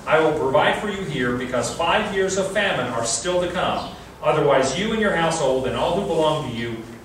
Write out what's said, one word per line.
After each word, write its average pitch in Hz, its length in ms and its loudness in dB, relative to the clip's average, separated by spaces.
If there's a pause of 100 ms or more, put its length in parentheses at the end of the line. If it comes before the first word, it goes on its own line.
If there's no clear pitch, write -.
I 156 140 4
will 151 100 4
provide 147 480 2
for 208 100 -4
you 196 140 -4
here, 127 300 -2
because 123 400 -2
five 185 420 0
years 190 220 0
of 190 160 0
famine 175 400 0
are - 100 -2
still 180 380 0
to 175 80 0
come. - 400 -2 (340)
Otherwise, 147 560 2
you 220 140 0
and 220 80 0
your 196 120 2
household 147 540 2
and 117 80 -2
all - 240 0
who - 80 -2
belong 156 420 0
to 117 60 -4
you 117 220 -4 (280)